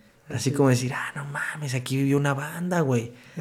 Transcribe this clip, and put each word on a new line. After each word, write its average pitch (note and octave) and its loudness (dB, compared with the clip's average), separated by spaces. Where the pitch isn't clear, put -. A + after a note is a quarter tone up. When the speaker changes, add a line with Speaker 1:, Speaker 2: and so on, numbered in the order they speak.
Speaker 1:
Así C#3 -2
Speaker 2:
Ujú. C#3+ 0
Speaker 1:
como C#3 6
decir, B2 2
"Ah, - -6
no C#3+ -8
mames, C#3+ -6
aquí C3 -2
vivió C#3 4
una C#3+ 2
banda, E3 -2
güey. A#2+ 2